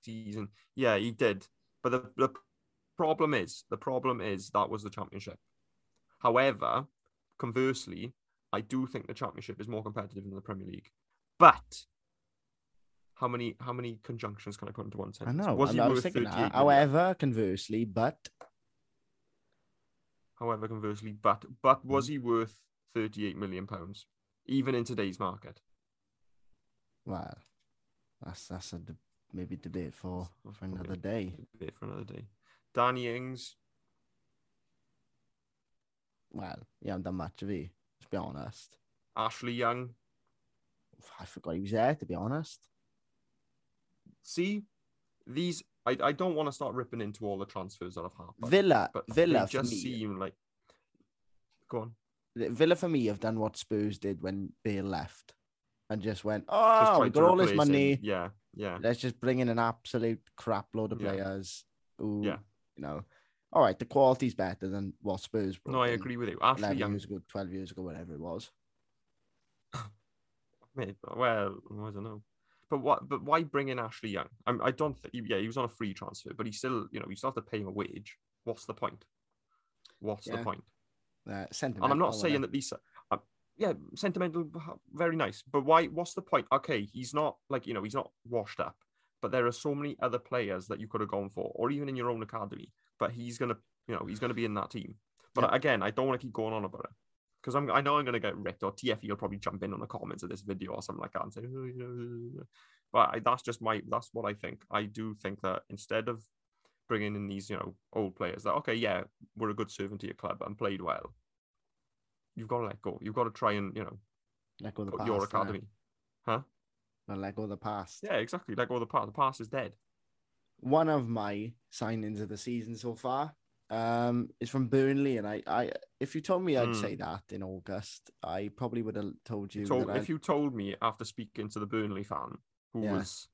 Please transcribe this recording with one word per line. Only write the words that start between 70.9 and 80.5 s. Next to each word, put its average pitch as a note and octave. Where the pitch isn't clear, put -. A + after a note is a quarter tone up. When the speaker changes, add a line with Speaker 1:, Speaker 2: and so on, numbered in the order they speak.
Speaker 1:
well, G#2+
I G#2
don't G2+
know. G#2+
But C#3+
what? C3+
But C#3
why D#3+
bring C#3+
in B2+
Ashley A2
Young? F#2+
I'm, B2
I C3+
don't D3
think. -
Yeah, A2+
he G#2
was A2+
on C3
a A#2
free G#2
transfer, -
but A2
he A2
still, A#2+
you A2
know, -
you G2
still C3
have B2+
to A2
pay A2
him G2
a F#2
wage. G2+
What's -
the A2
point? -
What's G#2
the A2+
Speaker 2:
Yeah. A#2
Speaker 1:
point? G#2+